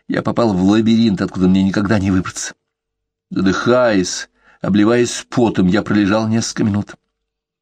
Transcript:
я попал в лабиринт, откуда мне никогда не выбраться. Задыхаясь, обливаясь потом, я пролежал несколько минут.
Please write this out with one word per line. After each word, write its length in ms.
я 120
попал 320
в 80
лабиринт, 600
откуда 260
мне 160
никогда 360
не 120
выбраться. 420
Задыхаясь, 1000
обливаясь 680
потом, 380
я 160
пролежал 440
несколько 380
минут. 300